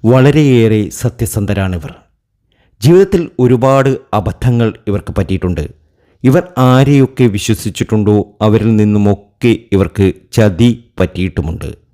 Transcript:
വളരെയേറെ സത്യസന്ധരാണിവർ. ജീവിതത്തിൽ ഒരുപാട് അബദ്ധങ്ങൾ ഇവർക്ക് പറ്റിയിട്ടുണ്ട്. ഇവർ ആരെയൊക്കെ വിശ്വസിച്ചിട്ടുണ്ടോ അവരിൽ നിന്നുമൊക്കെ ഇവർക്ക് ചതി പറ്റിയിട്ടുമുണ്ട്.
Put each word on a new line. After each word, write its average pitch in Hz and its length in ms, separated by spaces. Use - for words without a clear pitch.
വളരെയേറെ 127 840
സത്യസന്ധരാണിവർ. 98 1000
ജീവിതത്തിൽ 180 400
ഒരുപാട് 131 500
അബദ്ധങ്ങൾ 113 600
ഇവർക്ക് 101 280
പറ്റിയിട്ടുണ്ട്. 90 480
ഇവർ 139 200
ആരെയൊക്കെ 131 680
വിശ്വസിച്ചിട്ടുണ്ടോ 104 920
അവരിൽ 110 340
നിന്നുമൊക്കെ 104 760
ഇവർക്ക് 95 420
ചതി 107 380
പറ്റിയിട്ടുമുണ്ട്. 82 680